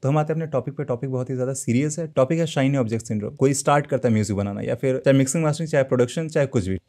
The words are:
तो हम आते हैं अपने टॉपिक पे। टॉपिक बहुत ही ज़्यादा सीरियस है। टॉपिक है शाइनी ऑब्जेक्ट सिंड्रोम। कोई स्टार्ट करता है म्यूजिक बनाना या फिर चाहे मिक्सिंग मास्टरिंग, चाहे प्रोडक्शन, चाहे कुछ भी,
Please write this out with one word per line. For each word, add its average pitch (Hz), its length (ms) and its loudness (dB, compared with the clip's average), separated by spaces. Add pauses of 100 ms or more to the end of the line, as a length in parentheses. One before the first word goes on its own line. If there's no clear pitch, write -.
तो 135 60 0
हम 151 100 2
आते 151 140 0
हैं 160 80 -2
अपने 160 60 -6
टॉपिक 139 280 -4
पे। 147 100 -6
टॉपिक 131 260 -4
बहुत 127 200 -4
ही 135 40 -4
ज़्यादा 127 180 -2
सीरियस 139 460 0
है। 165 80 -6
टॉपिक 156 320 2
है 165 80 0
शाइनी 139 300 0
ऑब्जेक्ट 113 300 -2
सिंड्रोम। 107 280 -4
कोई 135 200 4
स्टार्ट 147 320 2
करता 123 220 0
है 113 60 4
म्यूजिक 104 220 0
बनाना 101 240 -4
या 123 140 -4
फिर 131 220 0
चाहे 135 220 4
मिक्सिंग 135 260 2
मास्टरिंग, 156 260 -2
चाहे 143 140 2
प्रोडक्शन, 127 440 0
चाहे 151 180 0
कुछ 104 220 -2
भी, 95 100 -2 (100)